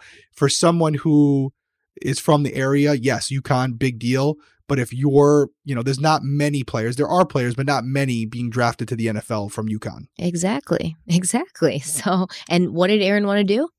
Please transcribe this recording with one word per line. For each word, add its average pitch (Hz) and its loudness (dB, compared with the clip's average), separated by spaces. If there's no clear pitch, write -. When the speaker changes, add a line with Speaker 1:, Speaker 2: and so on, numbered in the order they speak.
Speaker 1:
for - 0
someone 165 2
who 143 2
is 135 -4
from 147 4
the 139 -4
area, 143 2
yes, 123 -2
uconn, 131 -2
big 123 -2
deal. 131 0
But 139 0
if 123 -4
you're, 143 4
you 139 -4
know, 117 -2
there's 131 -2
not 156 2
many 143 -2
players. 120 -4
There 143 0
are 180 4
players, 123 -2
but 135 -4
not 139 0
many 131 -2
being 120 -6
drafted 117 -2
to 120 -6
the 113 -2
N 107 -2
F - -8
L 104 -4
from 110 -6
uconn. 110 -8
Speaker 2:
Exactly. 175 -4
Exactly. 180 0
So, 185 -2
and 175 0
what 175 2
did 208 2
Aaron 202 2
wanna 202 2
do? 214 0